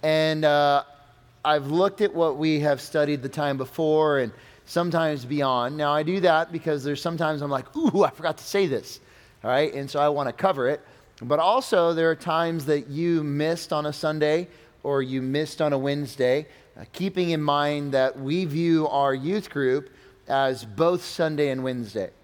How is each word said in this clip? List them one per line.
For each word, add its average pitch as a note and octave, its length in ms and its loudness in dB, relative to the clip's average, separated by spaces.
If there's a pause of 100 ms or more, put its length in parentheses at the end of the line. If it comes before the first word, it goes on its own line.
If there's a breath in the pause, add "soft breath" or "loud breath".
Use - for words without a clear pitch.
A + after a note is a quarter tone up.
And, D#3 420 2
uh, D3 380 4 (600)
I've D3+ 260 2
looked F#3+ 340 2
at G3+ 120 0
what D#3+ 220 2
we D#3 240 0
have C#3+ 220 0
studied D3 400 -2
the C3 80 -6
time C#3+ 260 -2
before D3+ 600 2
and A#2+ 120 0 (360 loud breath)
sometimes D#3+ 580 -2
beyond. C3 500 -2
Now, D3 160 0
I D3+ 120 2
do F3+ 180 -2
that E3+ 320 2
because D#3 320 -2
there's C#3+ 160 -4
sometimes D#3+ 400 -2
I'm C#3+ 100 -4
like, C3 240 -6
"Ooh, A#3+ 300 2
I C#3+ 60 2
forgot D#3 260 -6
to - 80 -20
say G3 220 0
this," C3 340 -6 (420 soft breath)
all G#2+ 60 -6
right? C#3 240 2
And C#3 180 -8
so D3 100 -2
I D3 100 4
wanna C#3+ 240 -2
cover C#3+ 340 0
it. D3 140 -2 (400 loud breath)
But D3 160 0
also, F3 560 2
there E3 160 2
are D#3+ 40 2
times E3 520 -2
that D3 220 0
you D#3+ 360 0
missed D3+ 480 -2
on D3+ 140 -2
a D3 80 -4
Sunday D#3 540 0 (340 loud breath)
or C#3 180 0
you C3 220 -4
missed C#3+ 400 -2
on D3+ 100 2
a C#3 60 0
Wednesday, C#3 680 0 (300 loud breath)
uh, - 140 -16
keeping F3+ 380 -2
in D#3+ 100 0
mind D3 520 0
that C3 280 2
we D3+ 240 -2
view D#3+ 440 0
our C#3 260 2
youth E3+ 340 -4
group C3+ 400 -2 (400 loud breath)
as C3 380 0
both E3 360 0
Sunday D3+ 460 -2
and C3 160 -4
Wednesday. A2 460 -6 (140)